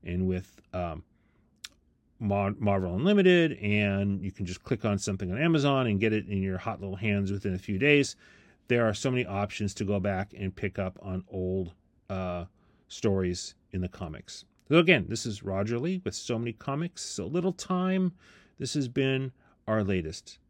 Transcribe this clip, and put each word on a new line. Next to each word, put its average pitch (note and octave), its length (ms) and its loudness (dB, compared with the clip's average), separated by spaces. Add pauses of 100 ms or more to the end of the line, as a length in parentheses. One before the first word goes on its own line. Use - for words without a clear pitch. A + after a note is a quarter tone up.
And F2+ 240 0
with, F2+ 340 -4 (120)
um, E2+ 300 -4 (1160)
Mar-, G2+ 380 0
Marvel G2 380 2
Unlimited, F3 580 6
and G2+ 720 0
you G2 80 -4
can G2 140 -6
just F2+ 180 -8
click - 220 -4
on G#2 120 2
something F#2+ 340 -4
on G2+ 60 -2
Amazon C#3 500 4
and G2+ 120 2
get A2 140 4
it G#2+ 140 0
in G2 140 -2
your F#2+ 160 -2
hot G#2+ 220 -6
little F#2+ 160 -8
hands G2+ 360 0
within G2 220 -2
a F2+ 60 -4
few G2 180 -4
days, C#3+ 380 4 (540)
there A#2+ 180 4
are G#2+ 60 2
so B2+ 180 -2
many B2+ 140 0
options G2+ 480 -2
to - 100 -6
go G2+ 160 0
back G2 380 -2
and F#2+ 180 -6
pick G2+ 240 -6
up F#2 220 -4
on F#2 260 -8
old, F#2 460 -4 (360)
uh, F#2 360 -4 (420)
stories F#2+ 680 0 (160)
in F#2 100 -4
the F2+ 80 -4
comics. - 560 -14 (240)
So D#3 80 6
again, F3 320 6
this A2 160 -4
is G#2 180 -6
Roger G2+ 360 -2
Lee F3+ 260 -4
with F#2 100 -4
So A#2 240 -4
Many A#2 140 -4
Comics, D3 480 -6
So - 240 -8
Little E3+ 260 0
Time. F#3 640 0 (440)
This C3+ 180 -6
has C#3 120 0
been C3 460 0 (340)
our A2 160 2
latest F2+ 540 -2 (120)